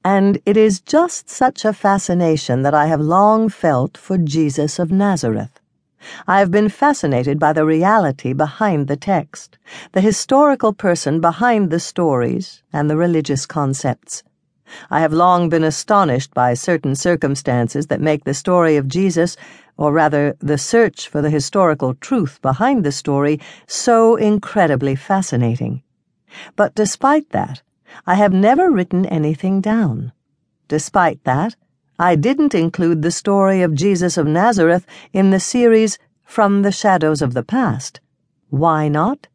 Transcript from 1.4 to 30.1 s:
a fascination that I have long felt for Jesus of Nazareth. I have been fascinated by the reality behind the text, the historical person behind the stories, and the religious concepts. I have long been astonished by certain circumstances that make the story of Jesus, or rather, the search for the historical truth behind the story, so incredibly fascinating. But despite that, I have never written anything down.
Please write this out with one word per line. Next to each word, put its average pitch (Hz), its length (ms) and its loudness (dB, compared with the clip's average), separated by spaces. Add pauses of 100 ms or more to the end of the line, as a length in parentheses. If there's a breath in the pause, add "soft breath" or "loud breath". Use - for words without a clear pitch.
a 214 80 0
fascination 175 880 0
that 143 120 0
I 151 120 4
have 156 160 0
long 208 480 2
felt 147 480 -2
for 190 200 -4
Jesus 151 640 -2
of 170 100 -2
Nazareth. 175 680 -2 (720 loud breath)
I 190 100 4
have 190 100 4
been 208 200 2
fascinated 147 720 0
by 151 120 2
the 156 140 0
reality 160 640 0
behind 151 560 -2
the 139 80 -4
text, - 600 -6 (340 loud breath)
the 185 80 0
historical 254 720 2
person 165 480 -2
behind 190 520 0
the 170 100 -2
stories, 127 920 -4
and 147 180 -2
the 151 60 0
religious 156 500 -2
concepts. - 760 -6 (680 loud breath)
I 156 120 0
have 156 100 0
long 175 380 2
been 160 140 2
astonished 156 720 0
by 123 200 0
certain 139 420 -4
circumstances 139 920 -2
that - 120 -4
make 151 240 -2
the 139 120 -4
story 170 420 0
of 139 100 -2
Jesus, 175 480 -2 (420 loud breath)
or 147 140 0
rather, 147 480 0
the 143 200 -2
search - 480 0
for 147 160 -4
the 151 80 0
historical 151 640 0
truth 208 480 -4
behind 208 400 0
the 143 80 -2
story, 143 480 -2 (260 loud breath)
so 226 500 2
incredibly 160 800 0
fascinating. 123 840 -4 (720 loud breath)
But - 200 0
despite 277 560 0
that, 104 320 -6 (420 loud breath)
I 180 80 0
have 202 200 4
never 247 360 4
written 185 380 0
anything 160 520 -2
down. 185 520 -2 (560)